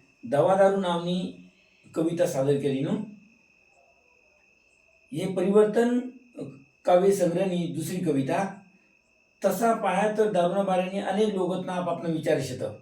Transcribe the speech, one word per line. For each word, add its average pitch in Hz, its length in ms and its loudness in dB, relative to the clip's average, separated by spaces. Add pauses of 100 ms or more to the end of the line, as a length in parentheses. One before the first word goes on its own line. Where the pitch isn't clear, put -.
(260)
दवा 151 300 4
दारू 196 220 6
नावनी 180 720 -4 (460)
कविता 170 300 0
सादर 139 320 0
करीन. 135 300 -2 (2250)
हे 190 200 -6
परिवर्तन 214 680 4 (840)
काव्य 185 260 4
संग्रहनी 180 460 0
दुसरी 160 400 -6
कविता. 160 640 -2 (840)
तसा 233 280 2
पाह्या 202 440 0
तर 214 140 2
दारुना 180 320 0
बाऱ्यानी 185 360 0
अनेक 202 360 0
लोकतना 180 380 -4
आपापनं 170 400 -4
विचार 151 280 0
शेतं. 123 400 -8